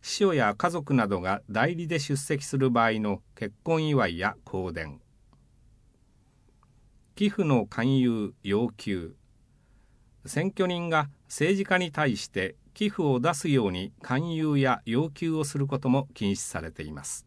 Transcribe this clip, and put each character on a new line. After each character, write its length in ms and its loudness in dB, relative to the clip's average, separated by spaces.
司 160 -8
書 160 4
や 240 2
家 140 0
族 240 -2
な 120 4
ど 140 0
が 300 -2
代 260 0
理 100 -6
で 120 -2
出 180 -2
席 280 -4
す 120 -6
る 140 4
場 160 4
合 60 4
の 300 -2
結 280 -8
婚 240 0
祝 220 2
い 100 -4
や 180 -2
香 260 -6
典。 280 -10
寄 140 2
付 160 0
の 220 4
勧 320 0
誘、 440 0
要 280 0
求。 440 -6
選 240 -2
挙 180 0
人 220 -2
が 220 0
政 300 2
治 80 -2
家 100 2
に 160 0
対 240 2
し 120 -10
て 280 -4
寄 160 0
付 140 -2
を 180 4
出 140 2
す 160 -2
よ 160 4
う 60 2
に 280 -6
勧 320 -2
誘 240 0
や 300 2
要 240 0
求 240 -4
を 100 0
す 140 -6
る 80 0
こ 120 -2
と 120 0
も 240 2
禁 180 0
止 40 0
さ 260 -8
れ 80 -8
て 120 -12
い 100 -10
ま 120 -12
す。 220 -12